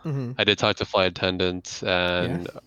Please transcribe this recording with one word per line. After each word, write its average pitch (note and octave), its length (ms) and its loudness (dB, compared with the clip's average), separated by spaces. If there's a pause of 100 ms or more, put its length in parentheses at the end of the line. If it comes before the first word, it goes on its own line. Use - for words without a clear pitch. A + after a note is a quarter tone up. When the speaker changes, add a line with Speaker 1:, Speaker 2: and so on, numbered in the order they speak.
Speaker 1:
Mm-hmm. C3+ 320 -4
Speaker 2:
I A2 60 4
did G2+ 140 4
talk G#2 200 2
to G2+ 80 -4
flight F#2 260 2
attendants F#2 720 -2
and F2+ 640 0
Speaker 1:
Yeah. - 200 -12